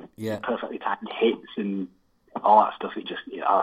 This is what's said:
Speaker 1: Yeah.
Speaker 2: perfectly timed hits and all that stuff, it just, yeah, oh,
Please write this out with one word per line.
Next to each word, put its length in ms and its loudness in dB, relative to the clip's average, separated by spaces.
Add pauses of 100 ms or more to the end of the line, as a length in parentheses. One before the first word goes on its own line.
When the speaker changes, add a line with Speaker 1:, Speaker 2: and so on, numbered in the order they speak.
(160)
Speaker 1:
Yeah. 260 -4
Speaker 2:
perfectly 360 -4
timed 380 -6
hits 300 2 (100)
and 320 -4 (540)
all 220 8
that 100 -4
stuff, 220 -8
it 100 -10
just, 240 -8
yeah, 180 -8
oh, 140 4